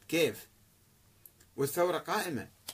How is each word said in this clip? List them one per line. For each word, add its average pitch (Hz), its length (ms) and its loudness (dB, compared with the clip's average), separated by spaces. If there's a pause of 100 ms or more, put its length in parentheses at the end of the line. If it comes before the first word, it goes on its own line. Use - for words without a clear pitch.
كيف؟ 151 400 2 (1080)
والثورة 151 420 2
قائمة. 175 500 -2 (260)